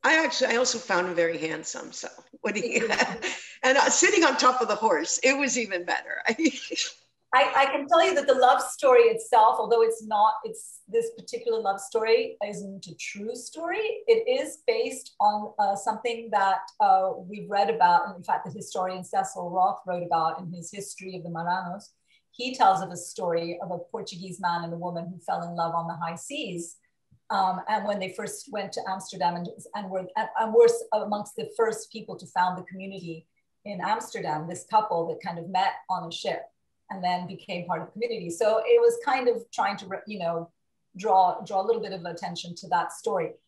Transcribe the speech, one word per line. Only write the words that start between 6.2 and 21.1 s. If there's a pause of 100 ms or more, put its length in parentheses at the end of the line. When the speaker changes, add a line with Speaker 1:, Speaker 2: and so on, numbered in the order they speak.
Speaker 1:
<laughs> (1040)
Speaker 2:
I,
I
can
tell
you
that
the
love
story
itself,
although
it's
not, (100)
it's,
this
particular
love
story (100)
isn't
a
true
story,
it
is
based
on,
uh,
something
that, (200)
uh,
we've
read
about.
And
in
fact,
the
historian
Cecil
Roth
wrote
about
in
his
History